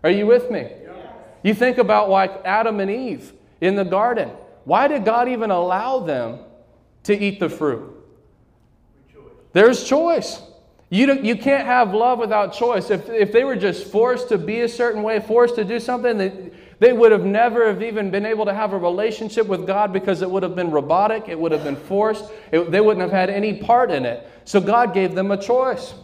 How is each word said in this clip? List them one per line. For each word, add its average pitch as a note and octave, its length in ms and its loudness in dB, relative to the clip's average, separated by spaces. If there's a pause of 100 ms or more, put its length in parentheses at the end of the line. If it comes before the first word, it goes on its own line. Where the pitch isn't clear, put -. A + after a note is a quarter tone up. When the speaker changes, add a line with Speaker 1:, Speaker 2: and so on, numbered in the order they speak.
Speaker 1:
Are D#3+ 60 4
you G3+ 160 2
with A#3+ 240 4
me? F3 120 -4
Speaker 2:
Yeah. - 300 -16 (500)
Speaker 1:
You G#3+ 120 2
think B3 240 0
about, G#3 320 4
like, F#3+ 340 2
Adam G#3+ 360 0
and G3 100 -2
Eve A3 420 -8 (300)
in F#3+ 140 2
the G3 80 0
garden. F#3+ 460 -2 (340)
Why G#3+ 240 2
did C#4+ 180 -2
God A#3+ 220 2
even A3+ 220 -4
allow F#3+ 500 0
them B2 400 -6 (640)
to G#3 120 2
eat G3+ 240 -4
the E3+ 80 -2
fruit? C3+ 480 -6 (1120)
Speaker 2:
Choice. - 120 -20 (300)
Speaker 1:
There's A3 320 6
choice. D#4+ 580 0 (480)
You G#3 160 4
don't, C#4 180 2
you A3+ 120 0
can't C4+ 280 0
have A#3+ 300 2
love A#3+ 240 2
without G#3 340 -2
choice. A#3 380 -2
If, F#3 180 -2
if G#3+ 240 0
they A#3 120 6
were C4 120 -2
just F#3 300 -2
forced A#3+ 420 0
to A3 100 0
be G3+ 220 -4
a A#3 80 0
certain A#3 340 -2
way, A3 160 -2
forced A#3 360 2
to A3 100 -2
do A3+ 160 -4
something, A#3+ 380 -2
they, F#3+ 320 -4 (280)
they A#3+ 140 6
would A3+ 200 6
have F#3 120 2
never A3+ 440 2
have G3 140 -2
even G#3+ 280 -4
been G3+ 160 -4
able A3 180 -2
to G3 80 -2
have G3+ 220 -4
a G3 40 -4
relationship G#3 680 -2
with F3+ 200 -4
God G3 260 0
because F#3+ 280 -2
it F#3 80 -4
would F#3 140 -2
have F3 140 -6
been F3 160 -4
robotic, F#3+ 560 0
it E3 100 -8
would E3 140 0
have D3+ 100 -2
been C#3+ 140 -6
forced, G#3 480 -2 (260)
it, E3 200 0
they F#3+ 100 2
wouldn't G#3+ 200 4
have F3+ 120 -2
had F#3 180 0
any G3+ 240 -2
part B3 380 2
in C3+ 120 -2
it. A2+ 240 -6 (160)
So G3+ 160 2
God G#3+ 320 2
gave F#3 220 0
them F#3+ 160 -2
a G3 100 -2
choice. B3+ 640 -2